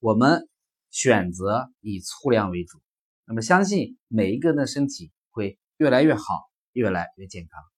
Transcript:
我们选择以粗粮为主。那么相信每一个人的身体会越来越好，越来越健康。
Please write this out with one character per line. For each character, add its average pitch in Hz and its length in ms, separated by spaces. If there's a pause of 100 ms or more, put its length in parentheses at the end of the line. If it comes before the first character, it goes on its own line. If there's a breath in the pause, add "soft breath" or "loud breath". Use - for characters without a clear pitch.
我 113 120
们 131 360 (420)
选 101 420
择 101 380 (100)
以 101 200
粗 - 300
粮 107 200
为 87 140
主。 - 160 (440)
那 113 100
么 113 80
相 180 220
信 196 340 (100)
每 101 240
一 113 60
个 170 120
人 147 60
的 139 100
身 143 220
体 139 240 (180)
会 98 280 (180)
越 151 140
来 127 120
越 156 120
好， 104 80 (500)
越 117 160
来 87 280
越 95 100
健 90 200
康。 - 160 (160)